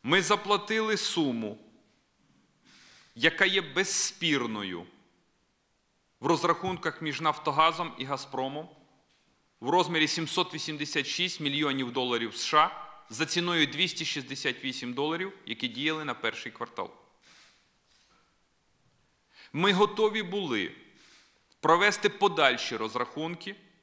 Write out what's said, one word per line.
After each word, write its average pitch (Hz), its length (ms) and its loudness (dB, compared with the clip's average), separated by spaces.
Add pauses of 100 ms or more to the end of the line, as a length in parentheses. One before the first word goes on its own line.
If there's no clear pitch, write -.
Ми 175 200 4
заплатили 208 720 2
суму, 113 600 -2 (1600)
яка 160 300 4
є 190 160 4
безспірною 123 1300 -2 (1300)
в 131 60 -4
розрахунках 165 760 0
між 147 180 -6
«Нафтогазом» 160 800 2
і 127 60 -8
«Газпромом», 139 640 -6 (920)
в 123 100 -2
розмірі 160 380 4
сімсот 170 460 -2
вісімдесят 147 520 -4
шість - 340 -4
мільйонів 139 520 -2
доларів 120 440 -2
США - 520 2 (220)
за 131 160 -2
ціною 170 400 2
двісті 160 380 -2
шістдесят 131 600 -6
вісім 127 300 -6
доларів, 165 380 -4 (140)
які 117 220 -6
діяли 151 360 -4
на 131 100 -4
перший - 380 -6
квартал. - 380 -8 (2500)
Ми 185 200 4
готові 214 500 2
були 165 500 -2 (880)
провести 190 480 4
подальші 147 680 2
розрахунки 151 800 -4 (260)